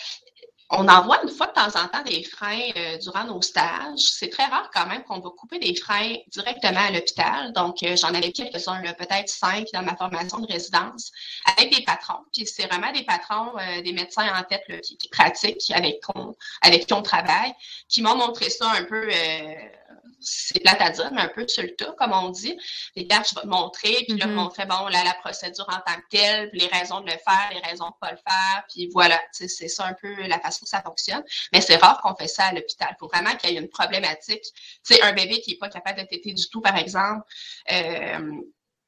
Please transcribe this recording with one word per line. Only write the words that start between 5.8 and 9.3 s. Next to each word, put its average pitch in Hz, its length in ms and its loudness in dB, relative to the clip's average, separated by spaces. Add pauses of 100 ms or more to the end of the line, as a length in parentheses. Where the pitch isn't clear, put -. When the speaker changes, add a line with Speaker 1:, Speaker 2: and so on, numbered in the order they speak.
Speaker 1:
directement 196 520 0
à 202 100 2
l'hôpital. 170 640 -2
Donc, 175 300 0
euh, 175 120 0
j'en 170 180 2
avais 175 180 0
quelques-uns, 185 500 -6
là, 175 120 -6
peut-être 190 360 -4
cinq 202 440 -2